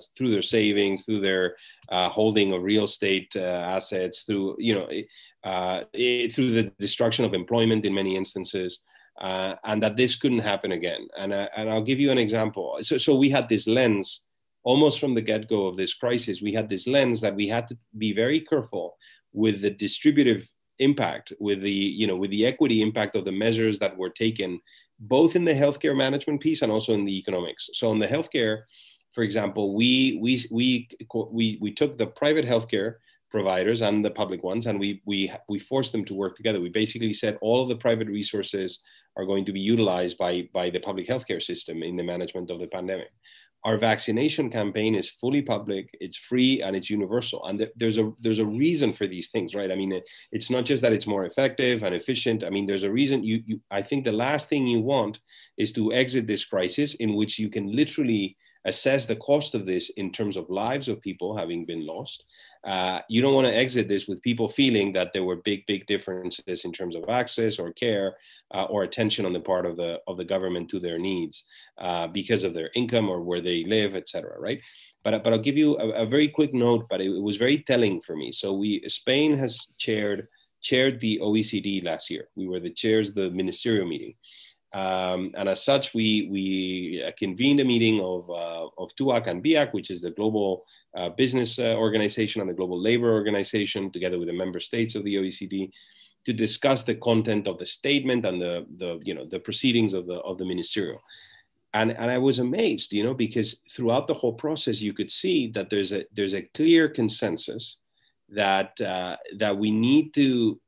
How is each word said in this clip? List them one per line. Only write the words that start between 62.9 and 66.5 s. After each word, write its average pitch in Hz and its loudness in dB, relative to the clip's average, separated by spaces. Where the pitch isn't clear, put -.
you 113 2
don't 139 6
wanna 135 6
exit 120 2
this 98 -2
with 95 -6
people 117 0
feeling 113 2
that 92 -2
there 95 0
were 90 -2
big, 98 -4
big 98 -2
differences 92 -6